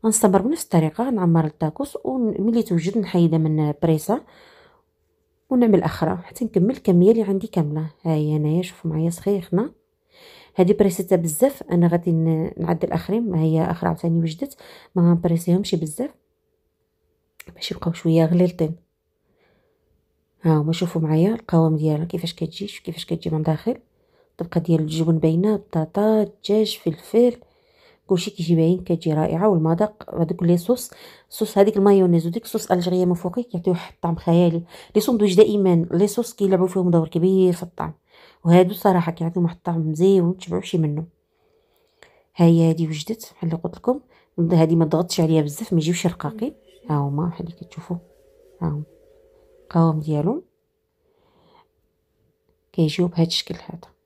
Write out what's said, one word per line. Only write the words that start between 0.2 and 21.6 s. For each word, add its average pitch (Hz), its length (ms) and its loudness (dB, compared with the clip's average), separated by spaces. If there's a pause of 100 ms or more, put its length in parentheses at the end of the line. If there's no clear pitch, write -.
بنفس 277 220 -2
الطريقه، 170 460 0
نعمر 175 340 2
الطاكوس، 156 600 -6
وملي 233 580 -2
توجد 175 360 -2
نحيدها 170 400 2
من 156 440 0
بريصه 160 400 0 (1300)
ونعمل 233 320 4
اخرى 160 340 -4
حتى - 280 -10
نكمل 208 260 0
الكميه 185 400 4
اللي 226 120 4
عندي 196 240 -4
كامله. 156 440 -4 (120)
ها 165 120 -2
هي 151 220 -2
انايا، 151 260 0
شوفوا - 280 -10
معايا 160 200 -2
سخيخنا، 196 600 -4 (840)
هذه 185 180 2
بريصتها 190 440 0
بزاف، 170 460 0
انا 175 260 2
غادي 170 240 0
ن-، 160 440 0
نعدل 170 360 -2
اخرين. 196 420 -4
ها 160 60 0
هي 160 300 2
اخرى 170 180 -4
عاوتاني 165 300 -2
وجدت، 165 380 -6 (380)
ما 180 80 2
غنبريصيهمش 170 720 0
بزاف 165 360 -6 (1400)
باش - 180 -10
يبقاو 170 200 -6
شويه 165 320 2
غليظين. 175 520 0 (1700)
ها 160 140 2
هما، 151 160 0
شوفوا 170 300 -4
معايا 160 320 2
القوام 160 420 0